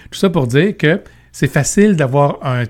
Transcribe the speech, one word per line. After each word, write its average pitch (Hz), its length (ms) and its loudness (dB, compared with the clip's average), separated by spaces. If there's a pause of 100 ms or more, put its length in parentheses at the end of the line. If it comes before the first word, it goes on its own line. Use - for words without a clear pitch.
(100)
Tout - 80 -14
ça 196 100 2
pour 165 180 -2
dire 147 300 0
que 160 240 0 (300)
c'est - 200 -4
facile 202 460 2
d'avoir 143 480 0
un, 123 260 -2